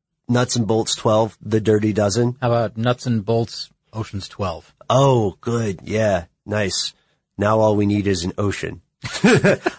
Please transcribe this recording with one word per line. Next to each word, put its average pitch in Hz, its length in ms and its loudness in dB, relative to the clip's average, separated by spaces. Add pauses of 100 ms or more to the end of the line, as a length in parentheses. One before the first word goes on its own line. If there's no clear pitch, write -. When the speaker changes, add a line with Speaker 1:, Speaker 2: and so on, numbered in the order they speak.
(280)
Speaker 1:
Nuts 123 300 0
and 113 100 -2
Bolts 110 260 0
twelve, 110 480 0
The 107 200 0
Dirty 107 320 2
Dozen. 107 480 0
Speaker 2:
How 123 80 0
about 117 280 -2
Nuts 123 280 -2
and 117 200 -2
Bolts 113 440 -4 (240)
Ocean's 107 340 -10
Twelve? 87 460 -10 (160)
Speaker 1:
Oh, 120 500 2
good. 113 460 -4
Yeah. 98 400 0 (200)
Nice. 101 480 -4 (440)
Now 107 240 2
all 107 160 4
we 104 80 2
need 101 220 0
is 90 180 -2
an 90 120 -4
ocean. 90 440 -6 (420)
<laughs> 196 380 4 (180)